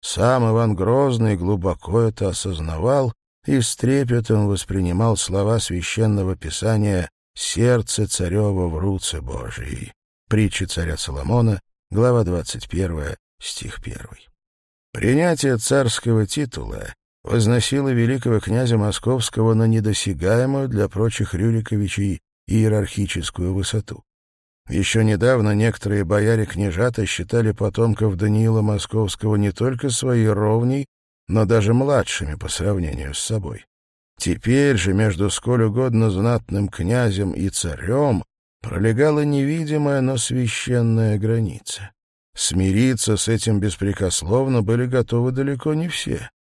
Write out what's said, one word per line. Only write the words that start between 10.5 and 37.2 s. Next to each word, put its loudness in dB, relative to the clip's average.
царя -4
Соломона, 0
глава 4
двадцать -4
первая, -4
стих -12
первый. -14
Принятие 2
царского 2
титула -8
возносило 2
великого 2
князя 0
Московского 0
на 4
недосягаемую 0
для 0
прочих -2
Рюриковичей -2
иерархическую 0
высоту. -4
Еще 2
недавно 2
некоторые 0
бояре-княжата 0
считали 0
потомков 0
Даниила 2
Московского -2
не 2
только -2
своей 2
ровней, 0
но 2
даже 4
младшими 0
по -10
сравнению -2
с -8
собой. -6
Теперь 2
же 0
между 2
сколь 0
угодно 2
знатным 0
князем 0